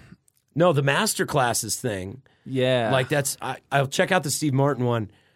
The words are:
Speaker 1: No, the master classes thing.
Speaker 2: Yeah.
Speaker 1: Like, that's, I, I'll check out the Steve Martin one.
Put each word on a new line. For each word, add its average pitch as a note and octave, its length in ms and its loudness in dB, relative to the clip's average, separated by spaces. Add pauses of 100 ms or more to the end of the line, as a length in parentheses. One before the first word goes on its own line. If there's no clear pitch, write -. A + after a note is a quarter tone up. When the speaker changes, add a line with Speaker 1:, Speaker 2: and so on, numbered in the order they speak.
(560)
Speaker 1:
No, E3+ 160 4
the C#3+ 100 2
master D#3+ 440 0
classes A#2 500 0
thing. G2 460 -6 (220)
Speaker 2:
Yeah. B2+ 460 0
Speaker 1:
Like, C3 180 2
that's, C#3+ 320 -2
I, B2+ 180 -8 (120)
I'll C#3 160 2
check F3+ 240 0
out F3+ 140 2
the D3 60 -4
Steve D3 240 0
Martin C3+ 320 2
one. A#2 260 -2 (220)